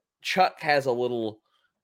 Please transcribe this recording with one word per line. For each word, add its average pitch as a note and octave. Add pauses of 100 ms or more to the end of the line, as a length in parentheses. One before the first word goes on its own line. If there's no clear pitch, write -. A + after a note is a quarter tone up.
(220)
Chuck -
has D3
a C3
little A#2+ (440)